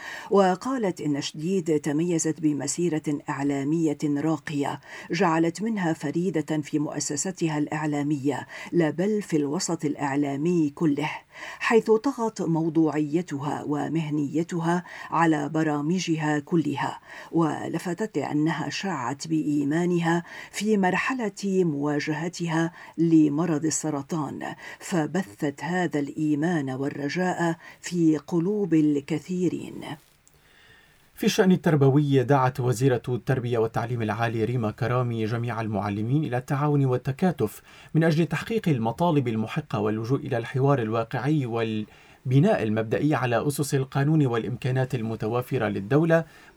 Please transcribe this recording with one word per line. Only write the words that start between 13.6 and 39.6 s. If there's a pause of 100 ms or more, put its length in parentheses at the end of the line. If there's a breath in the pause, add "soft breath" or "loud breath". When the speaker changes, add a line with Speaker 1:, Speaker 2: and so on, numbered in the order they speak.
Speaker 1:
ومهنيتها (280 loud breath)
على
برامجها
كلها، (320 loud breath)
ولفتت
أنها
شاعت
بإيمانها (280 loud breath)
في
مرحلة (140)
مواجهتها (260 loud breath)
لمرض
السرطان، (240 loud breath)
فبثت
هذا
الإيمان
والرجاء (240 loud breath)
في
قلوب
الكثيرين. (1300 soft breath)
Speaker 2:
في
الشأن
التربوي،
دعت
وزيرة
التربية
والتعليم
العالي
ريما
كرامي
جميع
المعلمين
إلى
التعاون
والتكاتف (320 loud breath)
من
أجل
تحقيق
المطالب
المحقة